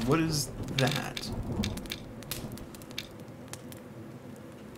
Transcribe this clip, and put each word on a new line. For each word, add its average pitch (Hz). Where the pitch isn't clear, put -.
what 135
is 160
that? -